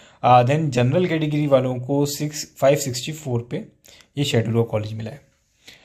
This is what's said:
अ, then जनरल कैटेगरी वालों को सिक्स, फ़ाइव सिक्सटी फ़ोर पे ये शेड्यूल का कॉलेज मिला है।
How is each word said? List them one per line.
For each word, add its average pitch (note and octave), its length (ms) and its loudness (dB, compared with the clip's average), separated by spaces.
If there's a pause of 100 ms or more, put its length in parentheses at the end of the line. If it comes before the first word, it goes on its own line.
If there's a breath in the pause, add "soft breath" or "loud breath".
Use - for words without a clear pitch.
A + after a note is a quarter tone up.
(240 loud breath)
अ, B2 200 6
then D3 260 0
जनरल B2+ 360 2
कैटेगरी D3+ 420 0
वालों B2+ 280 2
को C#3 300 -2
सिक्स, - 520 -6
फ़ाइव C#3 200 4
सिक्सटी C3+ 340 -6
फ़ोर B2 400 -6
पे G3 140 -8 (520 loud breath)
ये C#3+ 60 0
शेड्यूल A2+ 320 0
का A#2 60 2
कॉलेज G#2+ 320 -4
मिला A2 180 -10
है। - 220 -20 (500 soft breath)